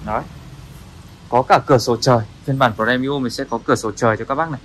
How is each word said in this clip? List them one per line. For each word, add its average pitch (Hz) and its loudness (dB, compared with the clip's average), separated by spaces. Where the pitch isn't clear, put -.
Đấy. 110 -4
Có 127 2
cả 175 4
cửa 135 6
sổ 117 0
trời, 123 4
phiên 135 -4
bản 127 2
Premium 127 -2
mình 117 -4
sẽ 135 -8
có 117 -4
cửa 131 2
sổ 107 -4
trời 110 2
cho 110 -8
các 135 -4
bác 160 -4
này. 139 -8